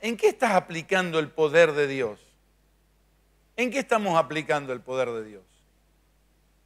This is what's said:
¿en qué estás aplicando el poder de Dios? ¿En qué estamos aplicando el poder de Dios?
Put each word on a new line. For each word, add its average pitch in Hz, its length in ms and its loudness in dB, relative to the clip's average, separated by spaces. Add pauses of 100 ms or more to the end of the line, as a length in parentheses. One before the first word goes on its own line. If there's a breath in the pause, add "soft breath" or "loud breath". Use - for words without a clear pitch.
¿en 220 160 -4
qué 427 100 2
estás 247 240 2
aplicando 175 680 0
el 151 100 -4
poder 160 420 4
de 143 160 0
Dios? 127 320 -6 (1400)
¿En 240 160 -2
qué 269 80 -2
estamos 208 380 0
aplicando 151 560 -2
el 120 80 -8
poder 127 300 -4
de 113 120 -8
Dios? 104 200 -18 (1200)